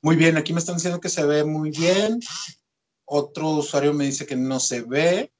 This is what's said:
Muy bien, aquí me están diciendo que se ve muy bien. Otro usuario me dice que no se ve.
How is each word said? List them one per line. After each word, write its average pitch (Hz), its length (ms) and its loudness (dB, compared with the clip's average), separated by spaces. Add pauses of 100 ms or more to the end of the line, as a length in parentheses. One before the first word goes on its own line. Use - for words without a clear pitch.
Muy 160 140 6
bien, 160 200 6
aquí 156 160 -2
me 170 80 0
están 175 160 -4
diciendo 175 240 -2
que 185 80 -8
se 160 160 -2
ve 151 200 2
muy 156 260 -4
bien. 190 500 2 (840)
Otro 147 460 -4
usuario 147 440 0
me 143 100 0
dice 139 220 -4
que 135 100 -6
no 131 240 -2
se 120 220 -2
ve. 165 580 0